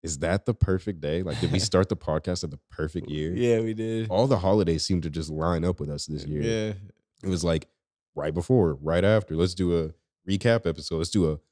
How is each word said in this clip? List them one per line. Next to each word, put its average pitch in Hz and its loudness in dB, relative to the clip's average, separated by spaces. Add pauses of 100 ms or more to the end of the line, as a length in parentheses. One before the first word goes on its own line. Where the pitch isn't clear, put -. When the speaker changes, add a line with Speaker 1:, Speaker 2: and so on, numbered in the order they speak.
Speaker 1:
is 80 -6
that 85 0
the 120 0
perfect 95 0
day? 76 -2
Like, 92 -4
did 85 0
we - 2
Speaker 2:
<laughs> - -
Speaker 1:
start 92 2
the 104 0
podcast 80 -4
at 78 -6
the 69 -16 (120)
perfect 78 -6
year? 78 -4
Speaker 2:
Yeah, 117 2
we 113 -2
did. 113 -4
Speaker 1:
All 107 4
the 131 4
holidays 87 4
seem 90 0
to 82 -4
just 78 -6
line 80 0
up 90 0
with 73 -6
us 71 -8
this 73 -8
year. 76 -4
Speaker 2:
Yeah. 110 -2 (500)
Speaker 1:
It 95 -4
was 90 -2
like, 82 0 (480)
right 76 -4
before, 87 4
right 80 0
after, 101 2
let's 90 2
do 90 0
a 80 -2 (360)
recap 113 2
episode. 80 -4
Let's 82 -2
do 85 2
a 76 -6 (120)